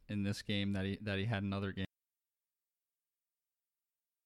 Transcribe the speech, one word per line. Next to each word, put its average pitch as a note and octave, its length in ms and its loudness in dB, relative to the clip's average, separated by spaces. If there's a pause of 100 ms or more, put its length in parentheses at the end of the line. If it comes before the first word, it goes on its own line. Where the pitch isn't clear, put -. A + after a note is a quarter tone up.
in G2+ 140 0
this G2+ 180 0
game G2+ 320 0
that F#2+ 120 0
he, G2 180 0
that G2+ 160 0
he G2 60 0
had G#2 180 0
in G2 100 2
other G2 180 0
games. F#2+ 140 -2 (2500)